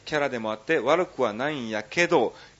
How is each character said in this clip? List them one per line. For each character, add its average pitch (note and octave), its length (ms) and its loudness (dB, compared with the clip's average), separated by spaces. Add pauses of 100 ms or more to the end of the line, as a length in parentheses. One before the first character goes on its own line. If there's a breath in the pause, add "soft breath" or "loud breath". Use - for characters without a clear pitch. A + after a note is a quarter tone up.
キ D#3 100 -4
ャ D3+ 40 2
ラ C#3+ 100 0
で B2 80 -4
も A2 140 -4
あ A2 60 -4
っ - 20 -12
て D#3+ 180 0
悪 D3+ 300 2
く - 160 -4
は G#2+ 100 0
な B2+ 160 -4
い D3+ 100 -6
ん A2+ 100 -6
や G#2+ 120 -4
け E3+ 240 0
ど、 D3+ 300 2 (240 loud breath)